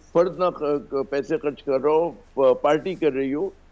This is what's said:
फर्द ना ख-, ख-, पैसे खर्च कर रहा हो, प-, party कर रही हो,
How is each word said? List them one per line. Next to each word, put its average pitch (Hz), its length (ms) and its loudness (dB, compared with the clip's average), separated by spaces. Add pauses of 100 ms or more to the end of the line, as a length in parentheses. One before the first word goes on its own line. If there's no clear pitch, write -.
(140)
फर्द 170 260 2
ना 180 100 2
ख-, 147 400 -2
ख-, 135 220 -4
पैसे 143 260 -2
खर्च 143 240 -6
कर 131 200 -2
रहा 147 120 2
हो, 165 160 2
प-, 131 540 0
party 156 320 0
कर 147 180 0
रही 135 180 -2
हो, 165 220 -4 (180)